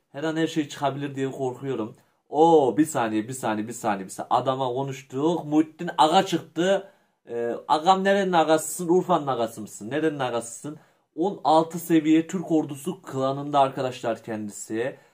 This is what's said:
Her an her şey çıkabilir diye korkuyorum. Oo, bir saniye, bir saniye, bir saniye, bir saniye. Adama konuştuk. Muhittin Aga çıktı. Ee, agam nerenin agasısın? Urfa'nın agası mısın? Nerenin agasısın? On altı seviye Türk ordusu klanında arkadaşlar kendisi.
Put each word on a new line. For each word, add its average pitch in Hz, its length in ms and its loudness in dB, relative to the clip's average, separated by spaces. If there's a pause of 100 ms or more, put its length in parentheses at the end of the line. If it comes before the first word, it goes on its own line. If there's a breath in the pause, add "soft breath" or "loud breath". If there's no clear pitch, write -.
Her 143 140 -10
an 156 120 -2
her 160 120 0
şey 156 220 -2
çıkabilir 139 460 -6
diye 131 160 -4
korkuyorum. 127 640 -6 (340 soft breath)
Oo, 147 480 6
bir 151 80 6
saniye, 110 420 -2
bir 131 60 -8
saniye, 110 340 -4
bir 117 60 -10
saniye, 101 320 -2
bir 95 60 -16
saniye. - 180 -10
Adama 131 360 0
konuştuk. 139 800 -2
Muhittin 156 520 0
Aga 165 280 4
çıktı. 180 680 -2 (380 soft breath)
Ee, 117 260 -4 (120)
agam 185 360 4
nerenin 196 300 2
agasısın? 160 540 2
Urfa'nın 170 400 2
agası 117 340 -4
mısın? 104 280 -14
Nerenin 151 300 -2
agasısın? 127 580 -6 (380 soft breath)
On 180 280 -4
altı 165 360 4
seviye 160 480 2
Türk 180 240 -6
ordusu 151 500 -4
klanında 139 580 -2
arkadaşlar 127 640 -2
kendisi. 110 720 -8 (160 soft breath)